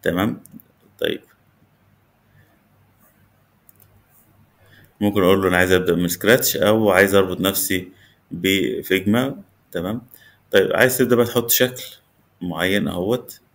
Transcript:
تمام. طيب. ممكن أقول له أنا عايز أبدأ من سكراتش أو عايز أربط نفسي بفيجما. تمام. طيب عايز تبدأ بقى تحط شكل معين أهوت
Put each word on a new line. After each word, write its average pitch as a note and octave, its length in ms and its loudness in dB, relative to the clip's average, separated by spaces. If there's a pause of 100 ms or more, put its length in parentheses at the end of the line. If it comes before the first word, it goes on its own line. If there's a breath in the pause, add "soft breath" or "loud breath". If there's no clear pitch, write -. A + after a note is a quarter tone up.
تمام. F2+ 380 -2 (600)
طيب. - 200 -4 (3750 soft breath)
ممكن G#2 220 0
أقول F#2+ 200 4
له F#2+ 60 2
أنا F2+ 80 0
عايز F#2 160 2
أبدأ F2 220 2
من F2 140 -2
سكراتش G#2+ 480 0
أو G#2 340 2
عايز F#2+ 240 4
أربط F#2 260 2
نفسي F#2 480 -4 (420 soft breath)
بفيجما. G2 1120 -2 (300)
تمام. F#2+ 300 -6 (480 soft breath)
طيب F#2 260 4
عايز B2+ 220 2
تبدأ B2 180 2
بقى A#2 100 4
تحط A#2 240 -4
شكل B2+ 320 0 (600)
معين F2+ 460 -2
أهوت F#2 520 -6 (140)